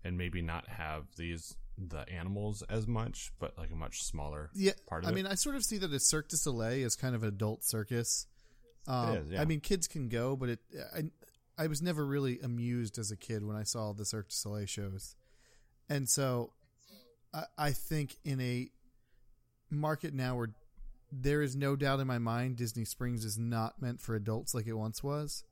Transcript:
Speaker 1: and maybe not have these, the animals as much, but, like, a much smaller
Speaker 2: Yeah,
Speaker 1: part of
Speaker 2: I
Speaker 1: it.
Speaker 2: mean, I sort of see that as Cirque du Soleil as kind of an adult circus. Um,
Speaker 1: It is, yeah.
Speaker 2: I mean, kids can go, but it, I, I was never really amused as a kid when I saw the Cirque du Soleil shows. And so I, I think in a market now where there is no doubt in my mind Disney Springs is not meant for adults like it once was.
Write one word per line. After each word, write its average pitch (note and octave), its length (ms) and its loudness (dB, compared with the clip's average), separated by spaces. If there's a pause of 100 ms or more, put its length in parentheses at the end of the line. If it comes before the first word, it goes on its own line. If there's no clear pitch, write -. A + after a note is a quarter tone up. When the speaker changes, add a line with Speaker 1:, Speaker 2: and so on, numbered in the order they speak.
Speaker 1:
and F2+ 120 0
maybe F2 240 0
not E2 280 -2
have D#2 380 -4 (100)
these, E2+ 400 -4 (200)
the E2+ 320 -6
animals G2+ 540 -2
as A2 240 0
much, A#2 500 -2
but, - 200 -6
like, D#2+ 140 -4
a D#2+ 40 -4
much - 280 -4
smaller D2+ 520 -4
Speaker 2:
Yeah, F#3+ 160 4 (160)
Speaker 1:
part E3+ 160 -4
of - 60 0
Speaker 2:
I - 20 4
Speaker 1:
it. F#3 40 2
Speaker 2:
mean, F#3+ 120 0
I G3 80 0
sort C#4 200 0
of B3 100 0
see A3 140 0
that F#3 120 0
as C#3 160 4
Cirque D#3 220 2
du D#3+ 80 0
Soleil B2 480 2
as A#2 100 2
kind B2+ 200 0
of A2 80 0
an A2 60 2
adult G#2+ 360 0
circus. A#2 640 0 (600)
Um, B2 280 2
Speaker 1:
It F2+ 80 2
is, D2 80 -4
yeah. D3 100 2
Speaker 2:
I D#3 40 4
mean, D#3 140 2
kids F3+ 300 2
can C#3+ 180 -4
go, A#2+ 300 2
but C3 120 0
it, A#2 100 -2 (360)
I, D#3 80 0 (520)
I D#3+ 120 2
was D3+ 160 0
never D#3+ 200 2
really C#3 360 2
amused A#2+ 580 0
as G#2+ 140 -2
a G#2 60 -6
kid G#2+ 260 -4
when G#2+ 120 -2
I G#2+ 80 -2
saw G#2+ 300 -2
the G#2 120 -6
Cirque G#2+ 240 -4
du - 60 -6
Soleil G#2 300 -2
shows. G2 500 -6 (720)
And C#3 200 2
so B2 440 2 (800)
I, D#3 100 -4 (140)
I D3 160 4
think D3 500 0
in C3+ 160 0
a B2 320 0 (1000)
market D3+ 440 0
now B2+ 240 2
where A#2 160 0 (580)
there C#3+ 300 4
is C3+ 160 2
no C#3 180 4
doubt C#3 240 4
in C3+ 80 2
my B2 120 2
mind A#2+ 360 2
Disney A#2 300 0
Springs A#2+ 400 -2
is G#2+ 120 -2
not A#2 440 0
meant B2+ 200 -2
for A2+ 140 0
adults A2 400 0
like A2 100 0
it A2+ 80 -2
once A2 300 -2
was. D3 480 -2